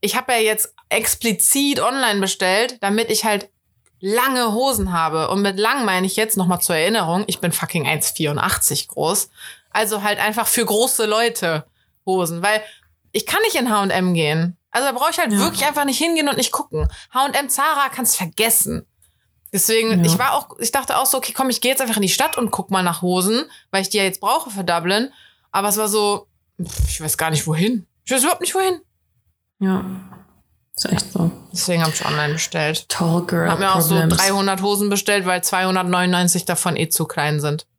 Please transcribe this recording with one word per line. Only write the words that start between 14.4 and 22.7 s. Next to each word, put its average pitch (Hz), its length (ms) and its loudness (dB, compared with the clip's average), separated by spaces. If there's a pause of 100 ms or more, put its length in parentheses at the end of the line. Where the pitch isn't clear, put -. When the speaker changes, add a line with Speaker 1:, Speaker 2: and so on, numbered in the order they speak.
Speaker 1:
Also 262 160 0
da 269 40 -2
brauch 262 160 0
ich 330 100 -2
halt 302 140 0
Speaker 2:
Ja. 202 60 2
Speaker 1:
wirklich 285 260 0
einfach 294 200 0
nicht 277 140 0
hingehen 320 300 0
und 269 80 -2
nicht 240 140 -2
gucken. - 380 -4 (240)
H 262 140 2
und 277 100 -4
M, 277 120 -2
Zara 285 460 0
kannst 247 220 0
vergessen. - 680 0 (680)
Deswegen, 220 480 2
Speaker 2:
Ja. 170 40 6
Speaker 1:
ich 165 140 4
war 254 160 0
auch, - 240 -6
ich 226 140 -4
dachte - 260 0
auch 269 80 0
so, 269 120 0
okay, 247 140 -6
komm, 262 160 0
ich 247 120 -2
geh 262 80 2
jetzt 262 120 2
einfach 226 160 -2
in 208 60 2
die 190 60 2
Stadt 277 280 0
und 233 140 0
guck - 220 -4